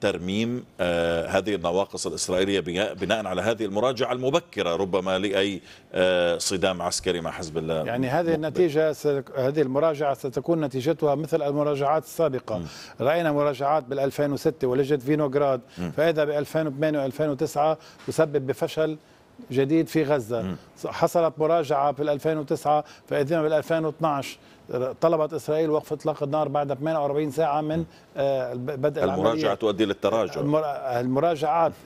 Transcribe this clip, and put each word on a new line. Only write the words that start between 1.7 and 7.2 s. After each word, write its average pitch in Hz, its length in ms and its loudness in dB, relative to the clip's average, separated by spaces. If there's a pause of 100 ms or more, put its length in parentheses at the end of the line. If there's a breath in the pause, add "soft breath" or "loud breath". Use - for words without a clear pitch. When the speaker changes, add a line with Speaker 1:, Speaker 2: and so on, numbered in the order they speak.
Speaker 1:
الإسرائيلية 95 520 0
بناء، 90 340 -2
بناء 101 320 -2
على 90 160 -2
هذه 110 240 0
المراجعة 117 480 0
المبكرة 127 640 -2
ربما 92 440 0
لأي، 98 420 0 (320 loud breath)
آه، 90 440 2
صدام 92 440 0
عسكري 87 400 -2